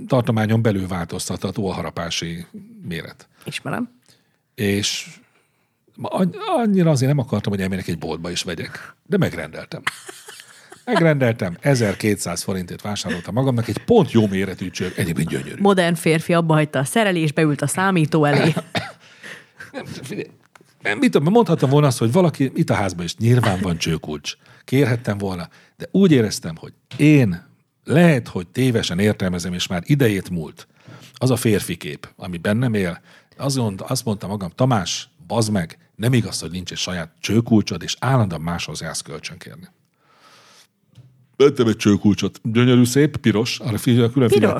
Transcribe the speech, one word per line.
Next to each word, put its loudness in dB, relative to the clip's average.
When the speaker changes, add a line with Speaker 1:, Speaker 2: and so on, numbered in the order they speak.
Speaker 1:
tartományon 2
belül 0
változtatható -6
a -4
harapási -8
méret. -12
Speaker 2:
Ismerem. -8
Speaker 1:
És -2
ma -10
anny-, 0
annyira 2
azért 2
nem 2
akartam, -2
hogy -2
elmegyek -4
egy -4
boltba -6
és -6
vegyek, -12
de -2
megrendeltem. -4
Megrendeltem, 0
ezerkétszáz 0
forintért -8
vásároltam -8
magamnak 0
egy -4
pont 0
jó 4
méretű -4
cső, -6
egyébként -2
gyönyörű. -8
Speaker 2:
Modern 4
férfi 0
abba 2
hagyta 2
a 0
szerelést, 0
beült 2
a 0
számító 2
elé. 4
Speaker 1:
Nem, -12
figyelj, -10
nem, -2
mit 4
tudom, 2
mondhattam 4
volna 6
azt, 0
hogy 2
valaki 2
itt 0
a 2
házban -2
is -8
nyilván 4
van -2
csőkulcs. -6
Kérhettem 0
volna, -6
de -14
úgy 6
éreztem, 0
hogy -18
én 4
lehet, 4
hogy -8
tévesen 0
értelmezem, 0
és -4
már -4
idejét 2
múlt. -8
Az 0
a 2
férfi 0
kép, -14
ami -10
bennem -2
él, -4
azt -4
mond-, -4
azt -4
mondta -4
magam, -6
"Tamás, 0
bazd 0
meg, -2
nem 0
igaz, 0
hogy -10
nincs -10
egy -10
saját -6
csőkulcsod, 2
és -8
állandóan 0
máshoz -8
jársz -8
kölcsönkérni." -16
Vettem 6
egy 2
csőkulcsot. 2
Gyönyörű, 4
szép, 2
piros. 0
Arra -4
figyel-, 4
külön 4
Speaker 2:
Piros? 4